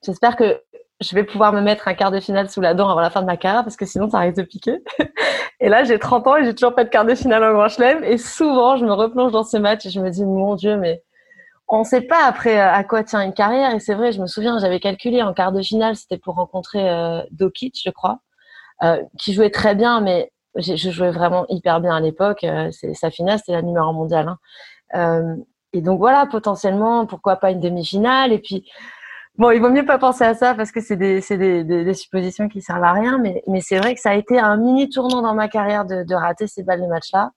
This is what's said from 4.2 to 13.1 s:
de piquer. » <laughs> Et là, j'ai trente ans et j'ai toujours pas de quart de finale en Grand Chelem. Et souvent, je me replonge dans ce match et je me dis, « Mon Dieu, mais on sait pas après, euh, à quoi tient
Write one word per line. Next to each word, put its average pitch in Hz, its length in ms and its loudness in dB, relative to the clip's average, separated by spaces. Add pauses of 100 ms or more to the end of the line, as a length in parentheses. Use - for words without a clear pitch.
de 190 60 -4
piquer. » 233 400 -6 (160)
<laughs> - 600 -6
Et 320 100 2
là, 233 140 6
j'ai 226 160 2
trente 240 260 0
ans 269 120 6
et 302 60 4
j'ai 233 120 0
toujours 240 180 2
pas 247 100 2
de 233 60 -2
quart 214 160 4
de 233 80 4
finale 240 300 2
en 220 100 4
Grand 208 140 4
Chelem. 254 360 2
Et 233 140 2
souvent, 262 600 2
je 240 80 0
me 208 80 2
replonge 233 380 0
dans 220 120 0
ce 220 140 -2
match 208 280 0
et 190 60 -10
je 196 80 -6
me 185 100 -2
dis, « 185 160 -4
Mon 196 300 0
Dieu, 202 200 -2
mais 170 280 -4 (640)
on 220 160 2
sait 247 180 2
pas 311 240 2
après, 226 340 2
euh, 190 120 6
à 196 120 2
quoi 220 200 -2
tient 214 180 -4